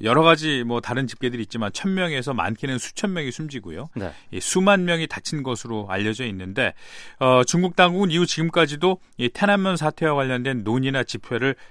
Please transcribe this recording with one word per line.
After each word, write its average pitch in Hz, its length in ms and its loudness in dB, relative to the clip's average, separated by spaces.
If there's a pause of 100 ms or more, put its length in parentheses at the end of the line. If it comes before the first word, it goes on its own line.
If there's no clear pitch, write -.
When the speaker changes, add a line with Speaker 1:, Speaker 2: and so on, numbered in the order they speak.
Speaker 1:
여러 127 200 4
가지 156 420 4
뭐 117 160 -2
다른 123 260 -4
집계들이 120 360 -6
있지만 104 300 -4
천 190 220 -2
명에서 143 400 -2
많게는 113 440 -2
수천 - 360 -6
명이 147 180 -4
숨지고요. 131 640 -10
Speaker 2:
네. 87 160 -6 (180)
Speaker 1:
이 92 80 -8
수만 185 460 4
명이 170 240 -2
다친 - 340 -8
것으로 113 460 -6
알려져 107 380 -2
있는데, 98 480 -4 (440)
어, 127 260 6
중국 175 300 2
당국은 180 360 4
이후 170 160 2
지금까지도 165 720 2 (160)
이天安門 190 600 0
사태와 151 360 0
관련된 131 480 0
논의나 127 420 0
집회를 123 520 -2 (140)